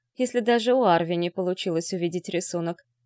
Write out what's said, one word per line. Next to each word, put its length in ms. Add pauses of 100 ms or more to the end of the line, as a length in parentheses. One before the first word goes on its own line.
(160)
если 240
даже 340
у 80
Арви 320
не 160
получилось 640
увидеть 360
рисунок», 560 (220)